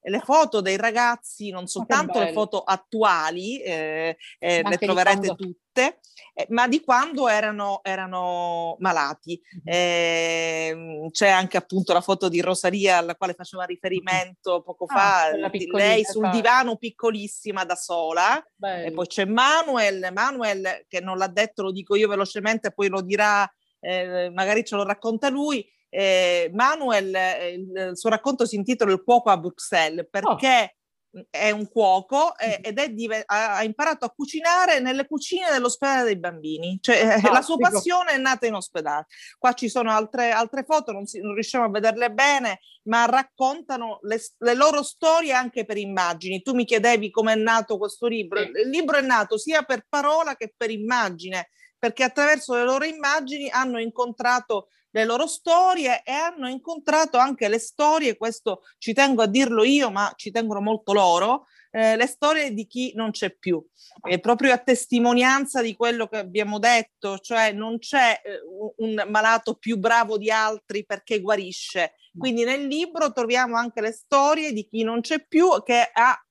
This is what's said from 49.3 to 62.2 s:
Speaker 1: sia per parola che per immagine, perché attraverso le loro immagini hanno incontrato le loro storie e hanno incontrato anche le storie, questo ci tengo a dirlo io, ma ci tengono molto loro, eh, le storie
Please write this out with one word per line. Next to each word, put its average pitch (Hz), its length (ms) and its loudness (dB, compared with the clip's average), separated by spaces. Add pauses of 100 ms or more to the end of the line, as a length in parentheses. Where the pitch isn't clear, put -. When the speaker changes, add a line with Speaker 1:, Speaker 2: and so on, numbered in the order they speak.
Speaker 1:
sia 302 240 0
per 254 260 -4
parola 294 500 0
che 220 200 -12
per 226 140 -4
immagine, 190 800 -4 (280)
perché 240 260 0
attraverso 285 500 2
le 240 100 2
loro 269 220 0
immagini 285 640 -4
hanno 247 280 -2
incontrato 240 920 -2 (260)
le 220 120 2
loro 247 200 0
storie 339 760 2
e 254 100 -8
hanno 311 360 -4
incontrato 302 680 -2
anche 247 320 2
le 220 100 0
storie, 294 600 0
questo 220 420 -6 (160)
ci - 160 -6
tengo 262 300 4
a 220 40 4
dirlo 226 380 4
io, 269 260 4
ma 196 260 -2
ci - 140 -10
tengono 214 300 -2
molto 214 320 -2
loro, 202 540 4 (240)
eh, 220 260 4
le 240 100 2
storie 294 460 0